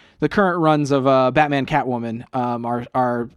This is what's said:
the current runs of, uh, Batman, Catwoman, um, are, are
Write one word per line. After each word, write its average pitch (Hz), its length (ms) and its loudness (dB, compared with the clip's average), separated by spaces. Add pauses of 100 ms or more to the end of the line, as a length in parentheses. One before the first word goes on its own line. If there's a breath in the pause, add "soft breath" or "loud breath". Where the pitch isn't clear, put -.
(200 soft breath)
the 151 100 0
current 180 300 2
runs 151 320 2
of, 135 160 2
uh, 131 240 4
Batman, 143 340 0
Catwoman, 120 580 -4 (120)
um, 120 300 -4
are, 120 280 -4
are 120 440 -2